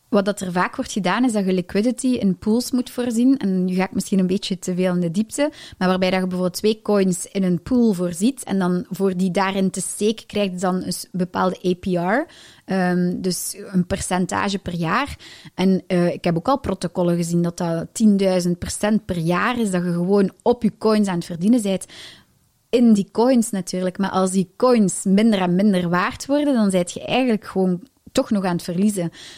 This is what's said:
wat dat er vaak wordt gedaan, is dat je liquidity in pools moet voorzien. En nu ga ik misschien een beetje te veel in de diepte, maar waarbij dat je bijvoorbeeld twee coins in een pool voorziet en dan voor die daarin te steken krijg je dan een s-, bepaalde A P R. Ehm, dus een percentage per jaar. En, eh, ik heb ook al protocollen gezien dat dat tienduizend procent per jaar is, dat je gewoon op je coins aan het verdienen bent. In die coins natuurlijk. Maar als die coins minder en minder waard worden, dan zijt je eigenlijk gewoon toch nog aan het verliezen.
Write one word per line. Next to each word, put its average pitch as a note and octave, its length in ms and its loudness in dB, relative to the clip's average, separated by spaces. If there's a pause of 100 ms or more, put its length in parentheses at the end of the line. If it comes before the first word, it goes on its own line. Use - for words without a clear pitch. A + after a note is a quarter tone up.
wat G3+ 160 2
dat G3 160 -4
er F#3 120 -6
vaak F3+ 240 -2
wordt - 160 -6
gedaan, G3+ 320 0
is B3 80 2
dat G#3 120 0
je F#3 80 0
liquidity G#3 540 0
in G3+ 320 0
pools A3+ 320 0
moet B3 200 -2
voorzien. B3 480 2
En F#3 260 0
nu F#3 100 -2
ga F#3 100 2
ik - 100 -8
misschien F#3+ 240 0
een F#3 80 2
beetje F#3 320 -2
te F#3 160 -6
veel F3+ 200 0
in F3+ 60 0
de E3+ 100 -2
diepte, A3 400 -2 (280)
maar F#3 100 0
waarbij F#3 220 2
dat F#3 100 0
je F#3 60 -2
bijvoorbeeld F3+ 320 -4
twee G#3+ 240 0
coins F#3+ 500 0
in G3 100 -2
een F3+ 200 0
pool A#3 300 2
voorziet F3+ 520 -2
en G3 140 -2
dan F3+ 320 0
voor F#3+ 260 -2
die F#3 140 0
daarin F#3+ 400 0
te F#3+ 100 -8
steken - 460 -4
krijg G3+ 240 -2
je F3+ 60 -10
dan F#3 260 -2
een F3+ 100 -6
s-, - 200 -10
bepaalde F#3 540 -2
A F3+ 80 2
P F3 100 -16
R. F#3+ 420 0 (380)
Ehm, F3+ 560 0
dus - 360 -4 (160)
een F3+ 140 2
percentage G3 720 -2
per F3 160 -8
jaar. F3 420 -2 (380)
En, F#3 320 2
eh, F3 200 2
ik D3+ 180 -4
heb E3+ 120 2
ook E3+ 120 -4
al C4+ 120 2
protocollen F3 560 -2
gezien E3+ 260 0
dat E3+ 140 -2
dat E3 360 -4
tienduizend F#3 680 2
procent - 460 -2
per F3+ 140 -4
jaar F#3 420 0
is, G#3+ 100 0
dat F3+ 140 0
je F3+ 80 -2
gewoon F#3 400 2 (100)
op A#3 200 0
je G#3 160 2
coins G#3+ 300 2
aan F#3 80 0
het E3+ 80 -2
verdienen G#3 380 2
bent. F#3+ 220 -2 (840)
In A#3 220 6
die G3+ 200 2
coins A#3+ 380 2
natuurlijk. F#3 480 -6
Maar G3 120 -2
als F#3+ 200 0
die F#3 260 0
coins A#3 480 2
minder G3+ 360 4
en F3 140 0
minder F#3 340 2
waard F#3 380 -2
worden, C#4+ 280 0
dan G#3+ 160 2
zijt F3+ 220 0
je - 120 -12
eigenlijk A#3+ 420 0
gewoon F#3 340 0 (320)
toch - 180 0
nog G3+ 140 0
aan F3+ 100 0
het E3 80 -2
verliezen. F#3 480 0 (280)